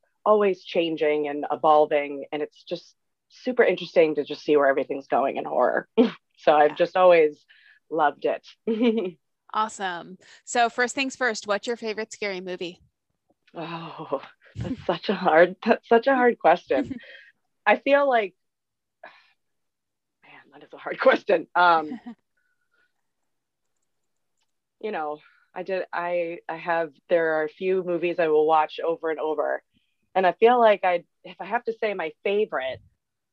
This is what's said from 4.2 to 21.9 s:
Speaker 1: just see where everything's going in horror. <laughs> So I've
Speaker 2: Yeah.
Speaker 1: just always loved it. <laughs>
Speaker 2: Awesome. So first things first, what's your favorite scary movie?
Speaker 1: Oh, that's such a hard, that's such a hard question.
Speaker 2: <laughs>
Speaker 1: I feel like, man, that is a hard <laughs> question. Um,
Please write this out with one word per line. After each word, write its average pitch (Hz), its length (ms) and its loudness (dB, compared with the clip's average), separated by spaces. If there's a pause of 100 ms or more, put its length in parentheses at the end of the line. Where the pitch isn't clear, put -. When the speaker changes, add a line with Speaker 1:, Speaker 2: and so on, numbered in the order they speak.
Speaker 1:
just 147 200 -12
see 151 120 2
where 143 120 4
everything's 139 400 -2
going 135 280 -2
in - 80 -8
horror. - 520 -2
<laughs> 220 200 2 (240)
So 160 140 4
I've 151 160 4
Speaker 2:
Yeah. - 60 -14
Speaker 1:
just 175 200 0
always 170 480 4 (460)
loved 151 340 -2
it. - 220 -4 (200)
<laughs> 214 520 -2 (360)
Speaker 2:
Awesome. 185 640 -8 (260)
So 240 240 0
first 240 260 -4
things 262 220 -6
first, 226 300 -4
what's 208 200 -2
your 240 100 -4
favorite 220 360 -10
scary 196 300 -8
movie? 180 400 -10 (720)
Speaker 1:
Oh, 165 640 -10 (360)
that's - 280 -10
such - 240 -4
a 208 60 -2
hard, 180 500 4
that's - 240 0
such 226 180 2
a 277 80 2
hard 247 240 2
question. - 600 0 (340)
Speaker 2:
<laughs> - 340 -12
Speaker 1:
I 220 100 4
feel 285 300 2
like, 226 280 -2 (1900)
man, - 300 -20
that 147 140 -20
is - 80 -20
a - 20 -20
hard 156 240 -8
<laughs> - 0 -
question. 180 540 2
Um, 170 500 4